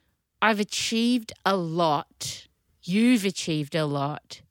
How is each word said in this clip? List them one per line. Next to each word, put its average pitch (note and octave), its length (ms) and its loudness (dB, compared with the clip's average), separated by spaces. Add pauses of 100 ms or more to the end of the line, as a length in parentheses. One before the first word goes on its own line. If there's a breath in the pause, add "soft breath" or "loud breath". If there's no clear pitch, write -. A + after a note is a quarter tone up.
(420)
I've G#3 180 2
achieved A#3 720 -2 (140)
a F#3+ 100 2
lot. E3 920 -2 (340)
You've A3 440 2
achieved D#3 500 -4
a D#3 100 0
lot. C#3+ 640 -4